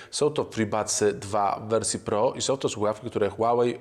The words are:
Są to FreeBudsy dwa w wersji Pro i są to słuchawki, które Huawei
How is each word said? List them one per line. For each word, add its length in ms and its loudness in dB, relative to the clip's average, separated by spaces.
Są 180 2
to 140 0
FreeBudsy 720 0
dwa 520 0
w 40 -8
wersji 300 0
Pro 340 2
i 80 -8
są 160 0
to 120 -2
słuchawki, 400 -2
które 200 0
Huawei 520 2